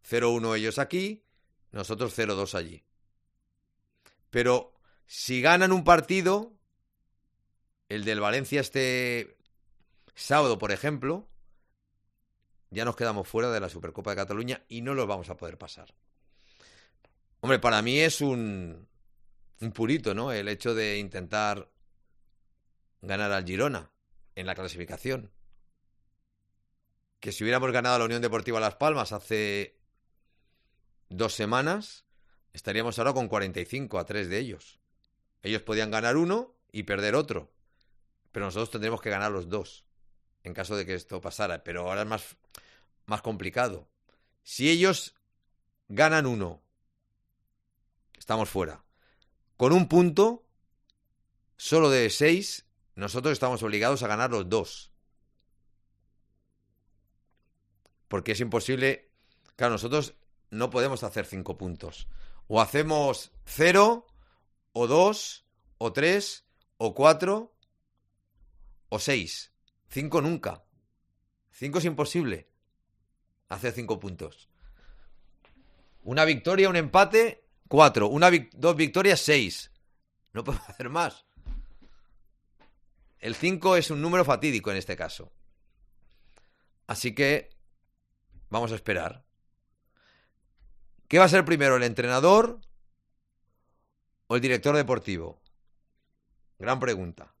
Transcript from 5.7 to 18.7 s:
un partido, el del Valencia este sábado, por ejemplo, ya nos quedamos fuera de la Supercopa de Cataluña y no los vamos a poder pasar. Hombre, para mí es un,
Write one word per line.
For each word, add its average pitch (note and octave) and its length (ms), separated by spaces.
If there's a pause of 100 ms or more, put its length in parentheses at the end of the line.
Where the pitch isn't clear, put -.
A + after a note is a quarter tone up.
un F3+ 120
partido, F#3 720 (1300)
el G#2 160
del G#2+ 160
Valencia C3+ 400
este B2+ 760 (760)
sábado, C#3 420
por G2+ 160
ejemplo, D3 560 (1400)
ya G#2+ 140
nos A#2+ 120
quedamos G#2+ 320
fuera A#2 220
de A2 100
la F#2+ 80
Supercopa F2 420
de G2 60
Cataluña G#2 520
y A#2 120
no C3+ 140
los B2+ 120
vamos F#2 220
a E2+ 80
poder E2 220
pasar. - 340 (1500)
Hombre, B2+ 180
para A2 240
mí B2 160
es D#3 220
un, G#2 680 (760)